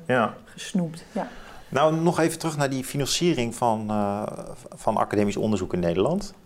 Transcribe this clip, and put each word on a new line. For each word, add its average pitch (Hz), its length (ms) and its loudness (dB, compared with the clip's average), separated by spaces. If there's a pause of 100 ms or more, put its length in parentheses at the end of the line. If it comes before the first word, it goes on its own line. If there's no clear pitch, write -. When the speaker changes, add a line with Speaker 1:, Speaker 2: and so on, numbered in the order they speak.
Speaker 1:
Ja. 120 280 2 (120)
Speaker 2:
gesnoept. - 640 -4
Ja. 180 160 -4 (420)
Speaker 1:
Nou, 156 260 4
nog 170 240 2
even 160 200 2
terug 156 180 -4
naar 139 120 2
die 131 140 -2
financiering 135 720 0
van, 110 340 0
eh, 104 340 0 (520)
van - 220 0
academisch 104 400 2
onderzoek 98 360 0
in 90 60 0
Nederland. 95 540 2 (120)